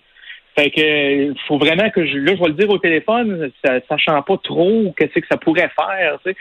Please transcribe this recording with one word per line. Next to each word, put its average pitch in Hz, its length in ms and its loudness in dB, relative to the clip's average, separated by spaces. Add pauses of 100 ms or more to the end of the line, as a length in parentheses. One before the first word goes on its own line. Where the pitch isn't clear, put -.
(560)
Fait 147 160 2
que, - 100 -2
euh, 143 520 0 (140)
faut 151 100 0
vraiment 160 320 2
que 175 160 0
je, 139 120 -4
là, 143 180 0
je 170 60 -4
vais 180 60 2
le 156 60 0
dire 196 160 2
au 202 80 2
téléphone, 180 720 -2 (120)
sa-, 127 260 2
sachant 151 320 0
pas 190 200 0
trop 185 560 2
qu'est-ce 151 220 0
que - 100 -6
ça 147 80 0
pourrait 165 380 2
faire, 170 480 -2
tu 185 80 -4
sais. 196 100 -6